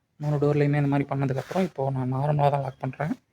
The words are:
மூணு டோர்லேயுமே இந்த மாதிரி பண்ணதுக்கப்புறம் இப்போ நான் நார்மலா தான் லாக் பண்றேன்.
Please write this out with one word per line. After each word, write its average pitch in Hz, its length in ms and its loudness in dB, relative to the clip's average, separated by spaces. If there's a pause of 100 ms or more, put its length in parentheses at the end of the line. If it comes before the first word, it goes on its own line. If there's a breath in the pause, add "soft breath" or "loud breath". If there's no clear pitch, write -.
(240)
மூணு 147 200 0
டோர்லேயுமே 147 380 4
இந்த 139 120 2
மாதிரி 143 180 0
பண்ணதுக்கப்புறம் 139 580 -2
இப்போ 135 260 -4
நான் 127 200 -2
நார்மலா 143 380 2
தான் 139 120 -2
லாக் - 180 -8
பண்றேன். 143 300 -4 (180)